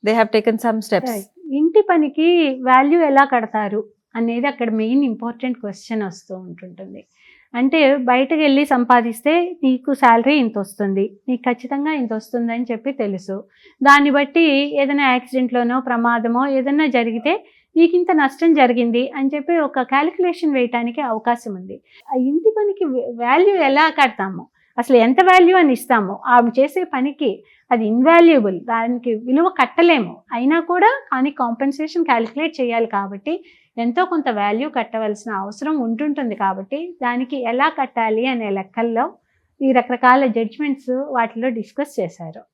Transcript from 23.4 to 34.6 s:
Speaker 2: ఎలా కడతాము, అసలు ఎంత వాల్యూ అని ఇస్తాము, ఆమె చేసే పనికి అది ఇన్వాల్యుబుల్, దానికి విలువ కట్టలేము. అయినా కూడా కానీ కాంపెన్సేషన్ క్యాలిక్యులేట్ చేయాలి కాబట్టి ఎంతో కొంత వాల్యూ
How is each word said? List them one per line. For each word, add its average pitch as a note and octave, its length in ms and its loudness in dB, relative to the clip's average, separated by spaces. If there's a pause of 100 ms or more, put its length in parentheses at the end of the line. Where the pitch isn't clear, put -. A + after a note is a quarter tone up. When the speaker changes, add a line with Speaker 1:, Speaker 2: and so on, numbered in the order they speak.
Speaker 2:
ఎలా D4 340 2
కడతాము, G#3+ 580 -2 (320)
అసలు B3 180 2
ఎంత A#3 280 4
వాల్యూ F#4 320 6
అని D#4 160 4
ఇస్తాము, G#3+ 540 -2
ఆమె A#3+ 360 4
చేసే C#4+ 220 0
పనికి C#4 600 -4 (260)
అది A3+ 160 0
ఇన్వాల్యుబుల్, B3+ 760 6
దానికి A#3 540 -4
విలువ C4 340 0
కట్టలేము. D4+ 680 0 (160)
అయినా C4+ 280 0
కూడా F#4 420 0 (100)
కానీ C4+ 180 0
కాంపెన్సేషన్ C#4 760 -4
క్యాలిక్యులేట్ C4 560 -4
చేయాలి A#3 260 -2
కాబట్టి G3+ 580 -8 (340)
ఎంతో A#3+ 260 -2
కొంత E4 240 -4
వాల్యూ G#3+ 400 -2